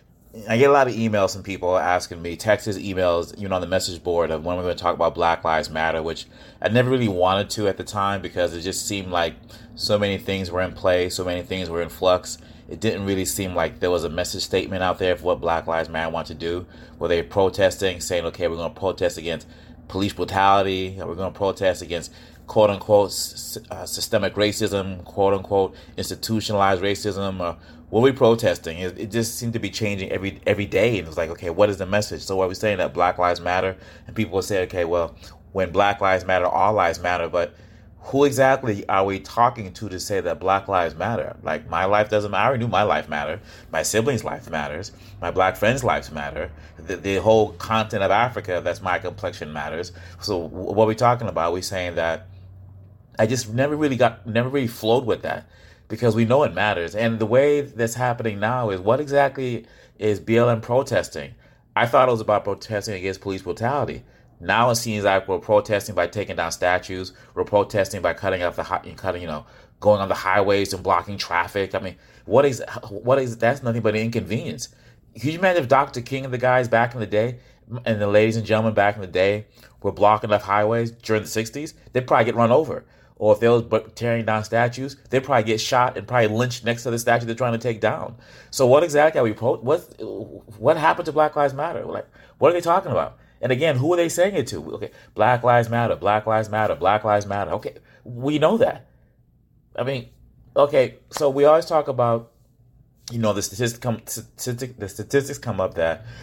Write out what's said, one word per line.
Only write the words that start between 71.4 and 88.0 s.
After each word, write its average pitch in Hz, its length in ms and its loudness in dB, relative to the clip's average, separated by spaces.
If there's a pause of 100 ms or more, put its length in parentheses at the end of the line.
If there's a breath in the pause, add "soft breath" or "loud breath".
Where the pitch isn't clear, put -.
I 95 40 -2
mean, 95 180 -8 (280 soft breath)
what 120 200 6
is, 135 180 0 (280)
what 120 280 0
is, 120 180 -4
that's 120 260 0
nothing 117 200 -2
but 104 120 2
an 107 60 0
inconvenience. 113 680 -4 (500 soft breath)
Can 120 120 -2
you 160 80 -6
imagine 180 240 4
if 120 60 -4
Doctor 135 320 2
King 131 240 -8
and 127 100 -6
the 123 40 -4
guys 127 300 2
back 120 260 2
in 123 60 -8
the 104 60 -2
day, 113 320 0 (460 soft breath)
and 107 160 -2
the 104 80 0
ladies 110 280 4
and 113 80 -2
gentlemen 107 300 0
back 101 220 2
in 107 40 -12
the 95 60 -10
day, 98 400 0 (360 soft breath)
were 101 100 -2
blocking 104 400 4
off 101 100 2
highways 107 480 2
during 110 320 -2
the - 60 -10
sixties? 139 460 -6 (180 soft breath)
They'd 127 140 -2
probably 131 180 4
get 120 100 0
run 117 160 2
over. 151 340 2 (400 soft breath)
Or 107 80 6
if 104 80 4
they 117 80 4
was 117 140 6
bu-, 110 320 -2
tearing 117 320 -2
down 110 180 0
statues, 123 540 -2 (100)
they'd 131 160 0
probably 123 200 4
get 110 140 0
shot 123 380 0
and 101 100 -8
probably 120 220 2
lynched 120 340 -2
next 117 200 -2
to 127 80 -4
the 117 80 -2
statue 117 260 2
they're 113 100 -6
trying 120 200 -2
to 113 40 -4
take 117 220 -4
down. 110 360 -2 (340 loud breath)